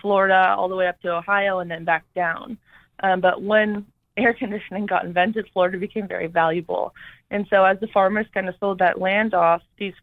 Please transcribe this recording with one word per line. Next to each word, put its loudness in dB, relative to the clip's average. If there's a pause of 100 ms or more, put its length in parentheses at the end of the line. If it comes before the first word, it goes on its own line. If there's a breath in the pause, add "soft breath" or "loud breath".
Florida 4
all -2
the -6
way 0
up -4
to -4
Ohio 0
and -6
then -8
back 0 (120)
down. -4 (440 soft breath)
Um, 2
but 2
when 0 (160)
<laughs> -18
air 2
conditioning -6
got -2
invented, -2
Florida 0
became -6
very -6
valuable. -2 (380 loud breath)
And -4
so 6
as 4
the -8
farmers 0
kind -4
of -8
sold -2
that 2
land 0
off, 2 (160)
these -8